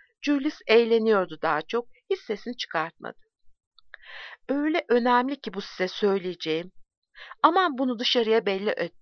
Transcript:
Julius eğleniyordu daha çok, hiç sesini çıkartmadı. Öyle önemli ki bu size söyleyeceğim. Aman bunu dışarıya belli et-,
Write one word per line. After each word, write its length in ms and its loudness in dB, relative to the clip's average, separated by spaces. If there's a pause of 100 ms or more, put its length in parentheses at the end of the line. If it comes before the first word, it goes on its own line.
(220)
Julius 440 -2
eğleniyordu 760 4
daha 200 0
çok, 260 -6 (220)
hiç 100 -2
sesini 360 -8
çıkartmadı. 640 -8 (1300)
Öyle 400 0
önemli 520 2
ki 140 -12
bu 60 -10
size 280 -4
söyleyeceğim. 840 -2 (680)
Aman 360 4
bunu 200 0
dışarıya 480 2
belli 240 0
et-, 320 -4